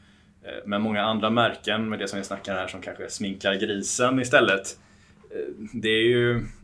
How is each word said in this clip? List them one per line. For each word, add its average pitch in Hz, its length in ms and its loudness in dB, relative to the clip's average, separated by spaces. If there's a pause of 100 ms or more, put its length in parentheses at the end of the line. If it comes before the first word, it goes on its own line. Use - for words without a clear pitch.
(440)
Eh, - 60 -16 (160)
men 104 160 -2
många 107 200 0
andra 110 280 0
märken 110 600 0
med 107 100 -4
det 98 80 -4
som 98 120 -6
vi 95 60 -6
snackar 98 300 -8
här 92 120 -4
som 92 140 -12
kanske 90 280 -10
sminkar 98 460 -2
grisen 104 640 0
istället. 120 600 2 (520)
Eh, 95 220 -8 (200)
det 110 160 -2
är 110 180 4
ju, 120 340 4 (220)